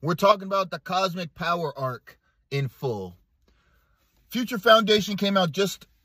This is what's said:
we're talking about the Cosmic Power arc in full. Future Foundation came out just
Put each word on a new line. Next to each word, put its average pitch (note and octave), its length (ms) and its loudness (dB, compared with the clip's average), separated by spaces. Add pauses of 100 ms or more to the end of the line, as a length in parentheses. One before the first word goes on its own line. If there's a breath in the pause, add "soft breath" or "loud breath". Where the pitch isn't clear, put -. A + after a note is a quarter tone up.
we're D#3+ 120 -2
talking G3+ 280 4
about G3 280 -2
the E3+ 80 -10
Cosmic F#3 560 -4
Power E3+ 400 -4
arc C3 440 -8 (320)
in C#3 180 -4
full. G2 480 -8 (1120)
Future A#3+ 300 -4
Foundation G#3+ 580 4
came G3 220 2
out F3+ 140 2
just F#3+ 340 -4 (180)